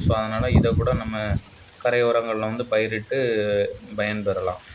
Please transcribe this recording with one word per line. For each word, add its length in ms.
So, 160
அதனால 340
இதை 220
கூட 220
நம்ம 420
கரையோரங்கள்ல 540
வந்து 260
பயிரிட்டு 540
பயன்பெறலாம். 640